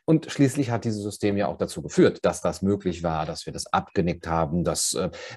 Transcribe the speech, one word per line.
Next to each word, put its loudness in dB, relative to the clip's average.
Und 2
schließlich 2
hat -2
dieses -2
System 0
ja 0
auch -4
dazu -4
geführt, 4
dass 2
das -2
möglich 0
war, 0
dass -8
wir -10
das -8
abgenickt 0
haben, 2
dass, 0
äh, -2